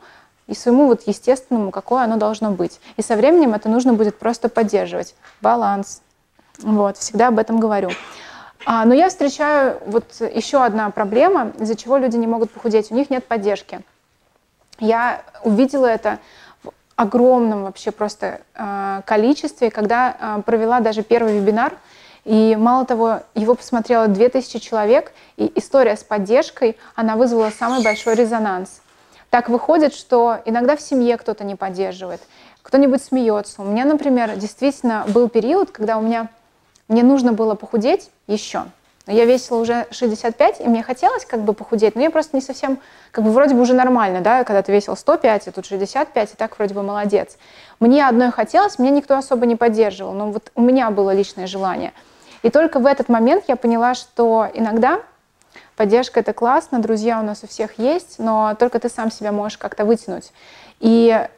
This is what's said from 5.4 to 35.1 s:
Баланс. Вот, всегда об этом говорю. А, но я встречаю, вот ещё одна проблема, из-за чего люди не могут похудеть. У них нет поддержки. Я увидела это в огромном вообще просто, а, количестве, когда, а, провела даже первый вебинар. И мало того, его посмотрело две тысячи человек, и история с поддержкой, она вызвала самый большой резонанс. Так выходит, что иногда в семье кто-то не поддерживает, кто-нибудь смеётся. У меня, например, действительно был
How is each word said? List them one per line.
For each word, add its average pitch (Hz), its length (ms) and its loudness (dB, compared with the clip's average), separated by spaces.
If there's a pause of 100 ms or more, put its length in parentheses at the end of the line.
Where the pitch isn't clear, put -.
Баланс. 214 640 -2 (560)
Вот, 208 380 0
всегда 226 320 0
об 220 100 2
этом 226 220 0
говорю. 202 300 0 (800)
А, 226 160 0
но 240 100 6
я 339 140 6
встречаю, 285 760 0
вот 220 180 -2 (300)
ещё 269 280 -2
одна 214 280 0
проблема, 233 720 0
из-за 220 160 -4
чего 254 220 0
люди 247 180 0
не 233 100 0
могут 226 240 -2
похудеть. 214 400 -2
У 220 60 -6
них 277 140 0
нет 254 140 -4
поддержки. 196 560 -4 (1000)
Я 226 420 -2 (220)
увидела 254 420 2
это 220 320 -2 (460)
в - 80 -16 (240)
огромном 233 640 2
вообще 196 300 -10
просто, 208 480 -8 (160)
а, 196 500 -8
количестве, 233 640 0
когда, 233 480 0
а, 208 240 -8
провела 226 380 0
даже 214 240 -2
первый 226 340 0
вебинар. 208 360 0 (500)
И 220 340 4
мало 247 260 2
того, 226 360 -2 (160)
его 226 180 2
посмотрело 226 540 0
две 208 200 4
тысячи 254 300 -4
человек, 220 540 0 (240)
и 214 180 -4
история 240 420 2
с 208 60 -14
поддержкой, 226 720 -2 (200)
она 220 180 -2
вызвала 226 360 0
самый 240 340 -2
большой 220 320 -2
резонанс. 214 640 -2 (480)
Так - 180 0
выходит, 294 460 2
что 233 500 0
иногда 240 300 0
в 294 60 -4
семье 240 380 0
кто-то 208 260 -8
не 196 100 -8
поддерживает, 185 640 -8 (420)
кто-нибудь 269 380 2
смеётся. 214 640 -2
У - 20 -10
меня, 208 200 -2
например, 277 500 0
действительно 233 720 -4
был 226 220 2